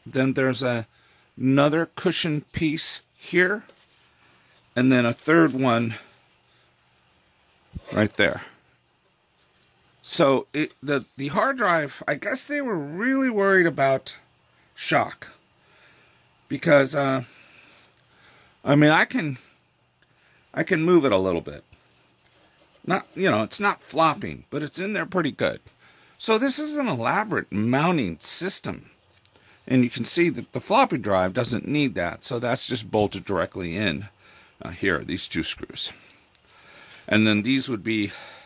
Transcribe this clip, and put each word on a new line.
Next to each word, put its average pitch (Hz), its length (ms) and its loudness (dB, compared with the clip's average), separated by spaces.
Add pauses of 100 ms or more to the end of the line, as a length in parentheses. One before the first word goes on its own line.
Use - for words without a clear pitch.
then 131 300 0
there's 131 280 2
a, 120 240 -2 (520)
another 143 480 2
cushion 160 560 -2 (100)
piece - 480 -2 (160)
here. 180 480 -2 (1120)
And 127 160 4
then 123 140 4
a 117 80 0
third 156 400 4
one 117 400 0 (2000)
right 107 180 0
there. - 300 0 (1600)
So 139 500 2
it, 147 300 -4
the, 135 240 -2 (100)
the 139 120 -8
hard 214 280 0
drive, 170 500 -2
I 151 100 -2
guess - 300 -6
they 285 140 -4
were 240 160 -4
really 233 540 -2
worried 196 360 4
about 135 520 0 (560)
shock. - 580 -2 (1120)
Because, 143 480 2
uh, 135 300 0 (1400)
I 139 120 2
mean, 151 160 8
I 180 160 4
can, 156 320 -4 (1120)
I 156 100 -4
can 160 200 0
move 165 240 6
it 117 60 4
a 98 40 6
little 92 240 0
bit. 73 240 -12 (1200)
Not, 185 280 -2
you 185 160 2
know, 214 120 2
it's - 180 -6
not 202 220 -2
flopping, 113 680 -2
but 147 120 -6
it's 151 160 -10
in 196 140 -6
there 170 140 -4
pretty 165 260 -2
good. - 280 -2 (560)
So 220 220 0
this 269 200 2
is 302 180 -4
an 285 100 -2
elaborate 156 680 -2
mounting 123 680 0
system. - 720 -4 (760)
And 127 180 4
you 123 60 0
can 120 140 -6
see - 260 2
that - 220 -8
the 135 80 -6
floppy - 360 2
drive 92 380 0
doesn't 120 340 -4
need 143 280 0
that, 87 280 -6
so 123 140 -4
that's 120 280 -2
just 110 240 -6
bolted 101 360 0
directly 90 500 -4
in, 98 320 -4 (540)
uh, - 80 -12
here, 87 300 -2
these 85 260 -4
two - 160 -4
screws. - 500 -6 (1160)
And 107 180 4
then 107 160 4
these 131 260 0
would 110 140 -6
be 107 300 -2 (340)